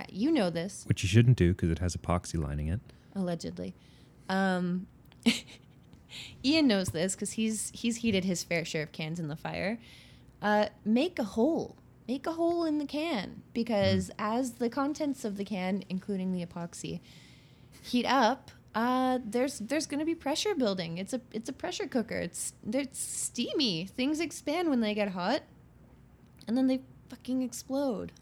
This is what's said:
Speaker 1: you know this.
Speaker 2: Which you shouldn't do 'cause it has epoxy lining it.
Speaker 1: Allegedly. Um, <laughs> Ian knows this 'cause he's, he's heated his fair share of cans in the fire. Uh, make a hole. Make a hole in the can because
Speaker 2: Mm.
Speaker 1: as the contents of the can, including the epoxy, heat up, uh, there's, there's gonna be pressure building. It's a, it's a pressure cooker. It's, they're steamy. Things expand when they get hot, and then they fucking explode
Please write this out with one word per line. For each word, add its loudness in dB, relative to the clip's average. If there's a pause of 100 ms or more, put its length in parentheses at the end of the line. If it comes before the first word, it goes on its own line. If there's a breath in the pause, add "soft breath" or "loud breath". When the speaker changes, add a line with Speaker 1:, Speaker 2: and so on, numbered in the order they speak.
(100)
Speaker 1:
you 0
know 6
this. -4
Speaker 2:
Which 2
you 2
shouldn't 8
do 6
'cause 2
it 2
has 0
epoxy 0
lining -2
it. -2 (360 loud breath)
Speaker 1:
Allegedly. -4 (540 loud breath)
Um, 2 (400)
<laughs> -6
Ian 6
knows 4
this 0
'cause -6
he's, -2
he's -2
heated 2
his 0
fair -2
share -4
of -10
cans -6
in -4
the -6
fire. -4 (640 loud breath)
Uh, 4 (180)
make 2
a 0
hole. 0 (320)
Make -6
a 0
hole 2
in 0
the -2
can -4 (120)
because 2
Speaker 2:
Mm. -14
Speaker 1:
as 0
the -2
contents -2
of -4
the -4
can, -2
including -2
the -2
epoxy, -8 (800 loud breath)
heat -2
up, 2 (240)
uh, 2
there's, -2
there's -2
gonna -4
be 0
pressure -2
building. 0
It's -6
a, -4 (120)
it's -8
a -6
pressure -6
cooker. -2
It's, -6 (100)
they're -2
steamy. -2
Things -2
expand -2
when 2
they 0
get 0
hot, -2 (1080)
and 0
then 4
they 2 (280)
fucking -6
explode -4 (120)